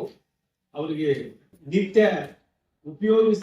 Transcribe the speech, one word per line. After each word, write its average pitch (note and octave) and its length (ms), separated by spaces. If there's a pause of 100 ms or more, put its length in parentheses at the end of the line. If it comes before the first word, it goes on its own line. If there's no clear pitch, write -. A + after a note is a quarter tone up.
(760)
ಅವರಿಗೆ D3+ 360 (560)
ನಿತ್ಯ G3 360 (840)
ಉಪಯೋಗಿ A3 580